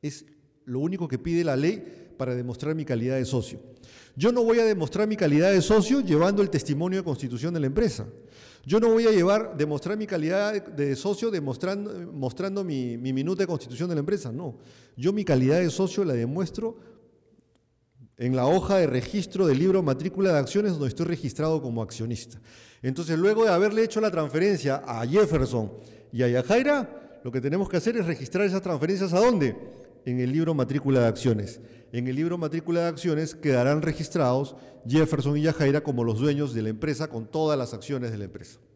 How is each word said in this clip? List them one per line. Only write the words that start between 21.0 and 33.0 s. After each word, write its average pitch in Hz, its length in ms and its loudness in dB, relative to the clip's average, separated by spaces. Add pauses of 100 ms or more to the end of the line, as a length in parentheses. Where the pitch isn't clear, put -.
registrado 151 520 -2
como 117 220 -4
accionista. 110 580 -8 (440)
Entonces, 156 340 -2
luego 214 280 4
de 208 60 4
haberle 208 320 2
hecho 220 160 -2
la 214 120 0
transferencia 151 760 0
a 117 220 -4
Jefferson 131 640 2 (400)
y 120 100 -2
a 123 60 4
Yajaira, 233 960 0
lo 123 80 -8
que 127 100 -4
tenemos 175 260 0
que 185 100 -2
hacer 226 200 0
es 196 80 0
registrar 170 400 -2
esas 190 160 0
transferencias, 180 520 -2
¿a 180 60 4
dónde? 202 360 4 (500)
En 127 140 -2
el 123 120 0
libro 160 220 0
Matrícula 139 460 2
de 117 80 6
Acciones. 110 540 0 (300)
En 120 160 -4
el 131 80 -4
libro 170 220 -2
Matrícula 165 440 -2
de 170 60 0
Acciones 160 480 -2